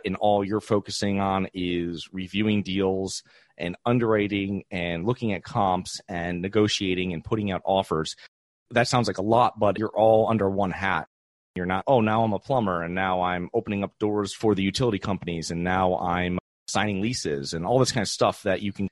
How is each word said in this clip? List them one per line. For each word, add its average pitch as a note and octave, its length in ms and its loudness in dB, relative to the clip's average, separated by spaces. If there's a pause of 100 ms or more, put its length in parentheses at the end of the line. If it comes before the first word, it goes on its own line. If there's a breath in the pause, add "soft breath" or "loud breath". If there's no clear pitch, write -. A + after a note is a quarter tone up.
and F#2 120 -2
all G2+ 280 2
you're G#2 160 -2
focusing G2+ 580 -2
on F#2+ 360 0
is F2 580 -4
reviewing G2 500 0
deals F#2+ 600 -2 (340 soft breath)
and F2 200 -6 (100)
underwriting G#2 840 2
and F2 360 -4
looking A#2 260 -2
at F2 100 -4
comps F#2 640 -2
and F2 360 -4
negotiating F#2+ 720 0
and D#2+ 100 -8
putting G#2+ 260 -2
out F#2 140 -2
offers. F#2 500 0 (560 loud breath)
That A2+ 180 4
sounds B2 180 2
like G2 120 -2
a F#2 40 -2
lot, A2 360 4
but G2+ 200 2
you're G#2+ 100 -2
all A2 400 6
under G2+ 200 2
one G2 220 0
hat. F2+ 380 -2 (480)
You're F2+ 100 -4
not, F#2 200 -2
"Oh, C3 160 4
now A2 220 2
I'm G#2+ 100 0
a F#2+ 40 -2
plumber, G2 440 0
and E2+ 120 -6
now F#2 280 0
I'm F2+ 300 -2
opening G#2 300 -2
up G2 160 -6
doors G#2 340 -2
for G#2+ 220 2
the F#2+ 80 0
utility G2+ 360 0
companies, E2+ 520 -4
and E2+ 140 -4
now F#2 340 2
I'm F2+ 400 -2 (300)
signing G2+ 320 0
leases," D#2 520 -4
and E2+ 140 -4
all B2 140 4
this B2+ 100 2
kind A#2 120 0
of F#2 60 -2
stuff - 360 0
that F#2+ 180 0
you G2+ 100 -4
can G2+ 200 -6